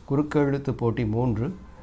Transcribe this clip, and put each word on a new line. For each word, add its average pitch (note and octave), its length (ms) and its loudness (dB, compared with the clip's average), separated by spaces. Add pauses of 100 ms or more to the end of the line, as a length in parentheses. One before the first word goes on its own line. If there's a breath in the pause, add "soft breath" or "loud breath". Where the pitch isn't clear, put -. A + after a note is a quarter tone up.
குறுக்கெழுத்து C#3 640 2
போட்டி A#2 340 0
மூன்று. A#2 500 0 (280 loud breath)